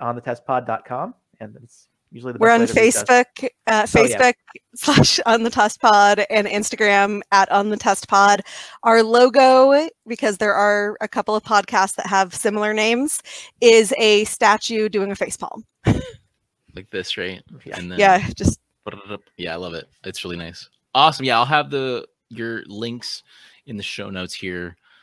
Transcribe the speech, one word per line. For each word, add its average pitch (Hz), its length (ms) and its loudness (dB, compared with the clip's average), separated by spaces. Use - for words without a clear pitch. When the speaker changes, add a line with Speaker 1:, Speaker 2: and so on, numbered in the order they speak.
Speaker 1:
on 120 140 -6
the 120 80 -10
test 120 240 -10
pod 127 200 -4
dot 110 200 -8
com. 156 280 -10
And 110 220 -16
it's - 260 -20
usually 120 220 -14
the 120 60 -14
Speaker 2:
We're 220 100 4
Speaker 1:
best 233 140 0
Speaker 2:
on - 40 -2
Speaker 1:
way 233 40 4
to 220 60 6
reach 247 100 2
us. - 80 -4
Speaker 2:
Facebook, 247 440 0
uh, 214 280 0
Speaker 1:
Oh, - 120 6
yeah. 220 120 -4
Speaker 2:
Facebook 247 160 2
slash - 520 2
On 226 160 2
The 226 80 -2
Test 214 320 0
Pod 208 480 6
and 208 160 0
Instagram 202 720 0
at 196 200 2
On 202 160 2
The 208 80 -4
Test 208 320 -2
Pod. 202 320 4
Our 226 200 4
logo, 262 880 4
because 208 320 -4
there 208 160 0
are 208 480 0
a 214 60 -8
couple 214 280 -4
of 214 60 -4
podcasts 202 540 0
that - 100 -8
have 190 280 0
similar 214 380 -2
names, 233 500 -2
is 226 380 6
a 214 260 2
statue 214 640 -2
doing 196 220 -4
a 196 40 -8
facepalm. - 500 -10
<laughs> - 160 0
Speaker 3:
Like 95 160 -18
this, 95 260 -8
right? 92 260 -10
Speaker 1:
Yeah. - 140 -14
Speaker 3:
And 175 120 -12
then 180 80 -6
Speaker 2:
Yeah, 196 260 2
just - 240 -2
Speaker 3:
Yeah, 85 160 -8
I 85 40 -8
love 87 180 -12
it. 76 140 -14
It's - 180 -12
really 87 140 -10
nice. 85 320 -16
Awesome. 139 300 2
Yeah, 123 140 0
I'll 120 60 2
have 147 260 -2
the, 131 360 -8
your 113 380 -10
links 117 580 -12
in 123 100 -14
the 101 60 -12
show 98 280 -12
notes 92 220 -10
here. 87 440 -10